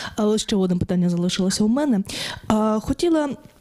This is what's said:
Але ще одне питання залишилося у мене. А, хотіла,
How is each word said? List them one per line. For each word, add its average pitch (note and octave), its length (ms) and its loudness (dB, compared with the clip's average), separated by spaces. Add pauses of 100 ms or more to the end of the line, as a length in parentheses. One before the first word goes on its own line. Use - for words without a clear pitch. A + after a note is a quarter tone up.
(160)
Але G#3+ 220 2
ще - 180 -2
одне F#3 200 2
питання F3+ 340 0
залишилося F3+ 540 0
у G#3+ 40 2
мене. B3+ 320 2 (480)
А, G#3+ 320 2
хотіла, D4+ 480 0 (320)